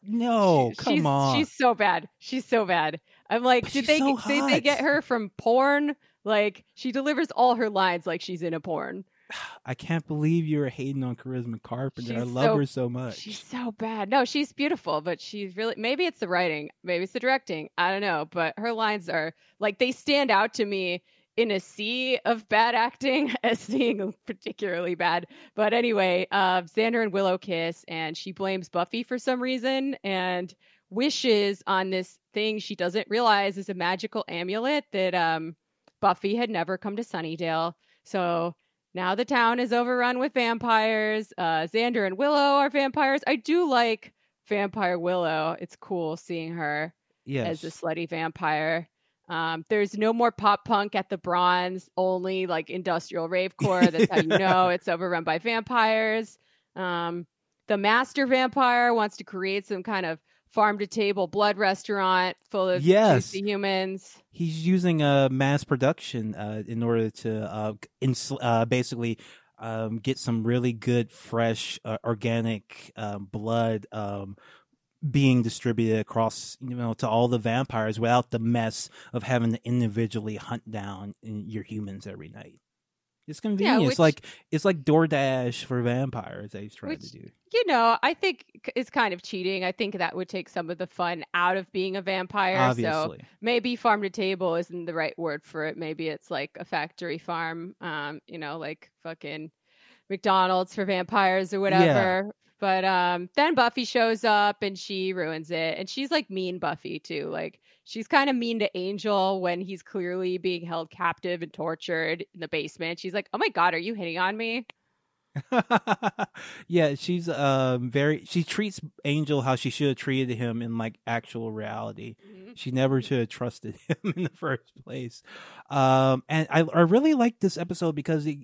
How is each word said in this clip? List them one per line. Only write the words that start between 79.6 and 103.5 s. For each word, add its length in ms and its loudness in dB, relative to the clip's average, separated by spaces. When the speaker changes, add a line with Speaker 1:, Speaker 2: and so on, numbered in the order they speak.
Speaker 1:
individually 720 0
hunt 340 -10
down 520 -10
in 280 -10
your 140 -8
humans 420 -10
every 220 -14
night. 320 -20
It's 120 -12
convenient. 400 2
Speaker 2:
Yeah, 60 6
Speaker 1:
It's 80 4
Speaker 2:
which 40 -10
Speaker 1:
like, 260 4
it's 120 0
like 200 2
DoorDash 800 2
for 180 -2
vampires 720 -4
that 100 -12
he's 140 -16
trying 140 -10
Speaker 2:
which, 200 -10
Speaker 1:
to 80 -20
do. 100 -18
Speaker 2:
you 140 2
know, 340 4
I 140 2
think 300 -2
c-, 120 -8
is 120 -4
kind 240 0
of 80 -8
cheating. 440 -4
I 80 0
think 260 -4
that 160 -2
would 140 -6
take 200 -8
some 220 -6
of 80 -8
the 80 -6
fun 380 -4
out 220 4
of 160 -6
being 240 -2
a 60 -6
vampire. 560 -2
Speaker 1:
Obviously. 600 0
Speaker 2:
So 60 -20
maybe 340 0
farm 280 2
to 80 -4
table 440 -2
isn't 300 -6
the 100 -8
right 240 -2
word 240 -4
for 240 -8
it. 100 -6
Maybe 320 -6
it's, 220 -10
like, 280 -6
a 60 -10
factory 540 -6
farm, 600 -8
um, 480 -8
you 100 -14
know, 200 -10
like 340 -12
fucking 480 -12
McDonald's 680 2
for 100 -2
vampires 680 2
or 40 -2
Speaker 1:
Yeah. 60 0
Speaker 2:
whatever. 720 4
But, 280 2
um, 480 2
then 200 4